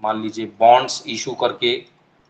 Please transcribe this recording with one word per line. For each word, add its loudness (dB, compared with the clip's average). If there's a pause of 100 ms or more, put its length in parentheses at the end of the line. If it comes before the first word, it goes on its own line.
मान -4
लीजिए -8
bonds 2
issue -6
करके -4 (340)